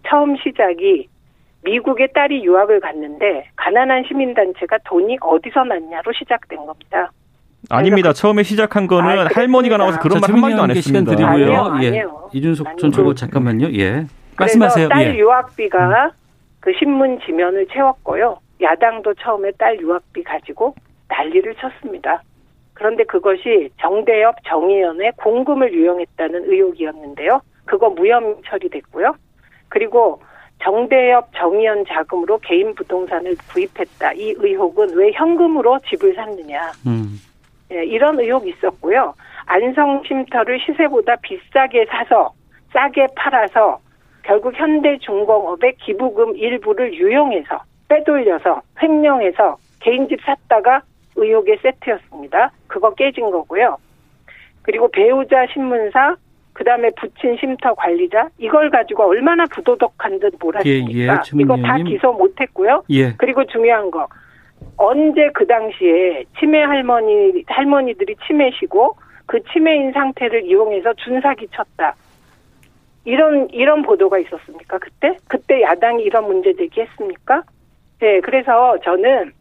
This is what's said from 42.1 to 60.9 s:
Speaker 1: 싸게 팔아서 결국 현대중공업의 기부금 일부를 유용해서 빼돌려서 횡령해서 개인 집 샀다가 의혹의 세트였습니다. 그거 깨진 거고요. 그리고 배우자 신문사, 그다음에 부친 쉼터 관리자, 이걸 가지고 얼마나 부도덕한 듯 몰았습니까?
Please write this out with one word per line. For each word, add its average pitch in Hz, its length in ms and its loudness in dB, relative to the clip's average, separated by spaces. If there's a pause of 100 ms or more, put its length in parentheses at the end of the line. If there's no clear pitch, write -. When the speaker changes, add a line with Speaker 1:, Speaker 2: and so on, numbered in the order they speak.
Speaker 1:
싸게 269 440 2
팔아서 220 640 0 (440)
결국 214 320 0
현대중공업의 247 1200 0
기부금 220 580 -2
일부를 214 580 -2
유용해서 196 680 0 (280)
빼돌려서 240 720 0 (200)
횡령해서 262 760 2 (240)
개인 254 280 0
집 262 140 -6
샀다가 254 600 0 (340)
의혹의 214 460 2
세트였습니다. 180 880 -2 (160)
그거 202 280 0
깨진 254 360 -2
거고요. 180 460 -2 (840)
그리고 226 260 0
배우자 254 640 2
신문사, 262 640 0 (360)
그다음에 240 440 0
부친 - 420 -4
쉼터 262 360 -4
관리자, 180 540 0 (100)
이걸 294 320 2
가지고 220 380 0
얼마나 294 380 2
부도덕한 233 760 -2
듯 196 200 -2
몰았습니까? 143 520 -2